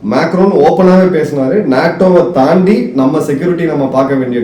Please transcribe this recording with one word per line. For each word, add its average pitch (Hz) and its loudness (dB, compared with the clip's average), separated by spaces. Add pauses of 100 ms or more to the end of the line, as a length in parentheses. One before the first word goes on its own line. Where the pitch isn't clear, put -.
(120)
மேக்ரோன் 175 0
ஓப்பனாவே 185 2
பேசினாரு, 135 -2
"நாட்டோவை 170 0
தாண்டி 175 0
நம்ம 139 0
செக்யூரிட்டி 165 -4
நம்ம 143 -2
பார்க்க 135 -2
வேண்டிய 123 -2